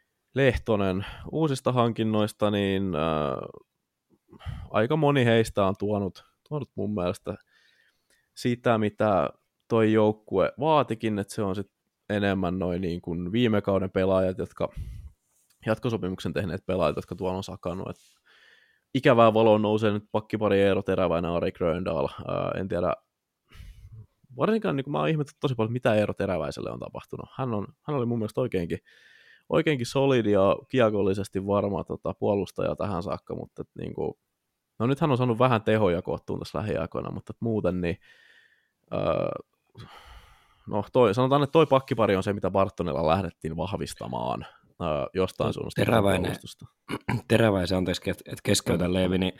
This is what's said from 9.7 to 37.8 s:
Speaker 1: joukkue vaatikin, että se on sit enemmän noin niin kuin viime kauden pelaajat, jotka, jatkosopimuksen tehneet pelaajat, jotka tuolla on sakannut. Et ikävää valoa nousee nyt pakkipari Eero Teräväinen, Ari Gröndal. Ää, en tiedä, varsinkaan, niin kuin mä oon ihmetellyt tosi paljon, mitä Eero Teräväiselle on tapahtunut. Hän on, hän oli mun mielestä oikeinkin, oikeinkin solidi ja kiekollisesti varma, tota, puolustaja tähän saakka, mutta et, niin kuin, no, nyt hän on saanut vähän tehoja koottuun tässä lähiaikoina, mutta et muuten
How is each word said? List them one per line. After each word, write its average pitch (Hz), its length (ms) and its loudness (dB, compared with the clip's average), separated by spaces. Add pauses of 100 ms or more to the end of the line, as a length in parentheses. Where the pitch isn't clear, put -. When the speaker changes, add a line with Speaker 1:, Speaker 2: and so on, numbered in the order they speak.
Speaker 1:
joukkue 107 680 2
vaatikin, 120 580 0
että 101 160 -6
se 113 80 -4
on 95 120 -2
sit 101 160 -8 (400)
enemmän 98 480 0
noin 90 220 -2
niin 87 200 -4
kuin 87 320 -6
viime 110 300 2
kauden 95 280 0
pelaajat, 95 480 2
jotka, - 300 -6 (960)
jatkosopimuksen 107 640 -4
tehneet 85 340 -4
pelaajat, 85 300 0
jotka 85 180 -8
tuolla 92 220 -4
on 98 80 -8
sakannut. 90 460 -10
Et 85 60 -14 (960)
ikävää 117 400 6
valoa 110 240 6
nousee 107 340 2
nyt 104 200 -4
pakkipari 107 500 0
Eero 98 200 2
Teräväinen, 87 480 0
Ari 87 220 -2
Gröndal. 82 560 -2 (200)
Ää, 90 220 -4 (100)
en 95 80 -6
tiedä, 87 240 -2 (1400)
varsinkaan, 180 400 0
niin 135 80 -4
kuin 143 80 -8
mä 151 60 -2
oon 151 100 0
ihmetellyt 151 320 -4
tosi 131 140 -2
paljon, 113 180 0
mitä 120 220 0
Eero 104 200 2
Teräväiselle 80 560 -4
on 60 100 -10
tapahtunut. - 560 -12
Hän 127 180 -4
on, 101 120 -4 (160)
hän 151 140 -6
oli 120 100 -2
mun 120 120 -2
mielestä 110 220 -4
oikeinkin, 90 380 -2 (680)
oikeinkin 156 380 0
solidi 131 440 2
ja 98 260 4 (120)
kiekollisesti 101 800 0
varma, 101 380 0
tota, - 300 -6
puolustaja 98 640 -2
tähän 87 260 -4
saakka, - 320 -8
mutta - 280 -12
et, - 60 -16 (100)
niin - 160 -10
kuin, - 200 -6 (640)
no, 110 80 0
nyt 135 140 -2
hän 160 100 2
on 127 60 2
saanut 123 220 0
vähän 120 240 2
tehoja 104 400 2
koottuun - 360 -8
tässä - 200 -8
lähiaikoina, 80 520 -4
mutta - 260 -12
et - 40 -20
muuten 101 400 -2